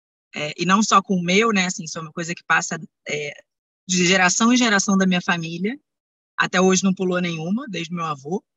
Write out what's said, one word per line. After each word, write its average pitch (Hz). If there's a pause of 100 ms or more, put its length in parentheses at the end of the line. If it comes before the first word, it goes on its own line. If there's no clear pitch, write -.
(340)
é, 147
e 170
não 190
só 208
com 196
o 180
meu, 202
né, 190
assim, 185
isso 160
é 165
uma 156
coisa 170
que -
passa, 165 (300)
é, 147 (520)
de 180
geração 190
em 254
geração 208
da 190
minha 180
família. 175 (600)
Até 175
hoje 185
não 190
pulou 180
nenhuma, 175
desde 165
meu 170
avô. 147 (140)